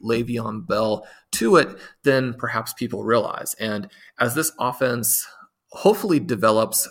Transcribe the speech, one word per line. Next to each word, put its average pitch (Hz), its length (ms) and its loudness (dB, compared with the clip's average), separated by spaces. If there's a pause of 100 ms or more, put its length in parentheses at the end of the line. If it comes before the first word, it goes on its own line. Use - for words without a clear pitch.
Le'Veon 113 640 -4
Bell 107 400 0 (240)
to 220 240 4
it 147 140 6 (340)
than 131 320 2
perhaps 113 380 -6
people 110 300 -6
realize. - 520 -2
And 107 340 -6 (300)
as 123 160 0
this 156 240 0
offense 120 680 -2 (460)
hopefully 196 480 2
develops, 110 720 2